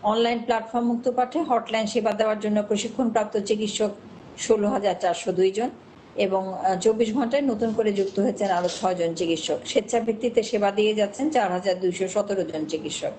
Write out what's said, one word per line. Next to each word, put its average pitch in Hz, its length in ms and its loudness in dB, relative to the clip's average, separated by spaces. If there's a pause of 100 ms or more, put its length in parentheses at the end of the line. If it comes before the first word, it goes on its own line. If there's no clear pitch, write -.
অনলাইন 233 360 2
প্ল্যাটফর্ম 233 460 0
মুক্ত 233 260 0
পাঠে 247 300 0
হটলাইন 226 460 0
সেবা 220 240 0
দেওয়ার 214 280 0
জন্য 208 240 0
প্রশিক্ষণপ্রাপ্ত 220 720 0
চিকিৎসক 208 520 0 (500)
ষোলো 208 300 2
হাজার 202 320 0
চারশো 180 300 -2
দুই 185 200 4
জন 226 180 -2 (460)
এবং, 190 380 0
আহ, 185 260 0
চব্বিশ 220 340 2
ঘন্টায় 269 280 2
নতুন 226 320 0
করে 214 200 2
যুক্ত 196 260 0
হয়েছেন 202 320 0
আরও 180 180 2
ছয়জন 170 440 0
চিকিৎসক। 165 520 -2
স্বেচ্ছাভিত্তিতে 226 760 0
সেবা 202 280 0
দিয়ে 214 240 2
যাচ্ছেন 214 340 0
চার 220 220 2
হাজার 180 280 0
দুইশো 185 280 0
সতেরো 202 360 0
জন 156 220 -4
চিকিৎসক। 147 540 -4